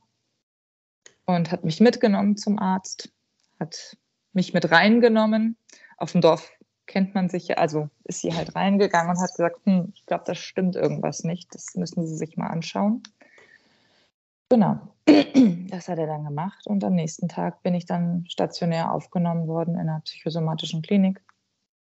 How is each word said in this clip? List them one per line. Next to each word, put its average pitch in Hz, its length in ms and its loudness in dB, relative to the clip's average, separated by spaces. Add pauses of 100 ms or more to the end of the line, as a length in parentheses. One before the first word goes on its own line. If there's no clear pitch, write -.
(1200)
Und 170 260 0
hat - 140 -4
mich 160 160 -4
mitgenommen 208 560 4
zum 202 220 -2
Arzt, 190 540 -4 (460)
hat - 380 -12 (360)
mich 185 220 0
mit 175 160 2
reingenommen. 220 840 4 (400)
Auf - 160 -8
dem 180 80 2
Dorf 165 320 2 (340)
kennt 196 280 -2
man 185 140 0
sich 175 200 -6
ja, - 80 -2
also 151 320 0 (160)
ist - 160 -10
sie 170 140 -2
halt 165 200 -6
reingegangen 180 640 2
und 180 40 -2
hat 180 100 -2
gesagt, 170 340 -2
„Hm, 190 300 2
ich - 120 -20
glaub, - 180 -6
da 180 120 -4
stimmt 185 400 -4
irgendwas 151 480 -4
nicht, 175 300 -8
das - 200 -18
müssen 175 320 -6
Sie 160 100 -8
sich 160 200 -10
mal 175 100 -6
anschauen.“ 196 560 -4 (1500)
Genau, 202 300 4 (280)
<clears throat> 247 640 4
das 180 180 -10
hat 175 100 -4
er 160 80 -2
dann 151 180 -6
gemacht 151 440 -8
und 202 160 0
am 196 100 0
nächsten 165 340 -2
Tag 175 360 -6
bin 180 100 0
ich 175 120 -4
dann 175 420 -2
stationär 170 640 -2
aufgenommen 170 560 -2
worden 165 260 -2
in 175 60 -4
einer 160 220 -4
psychosomatischen 160 800 -6
Klinik. 190 380 2 (600)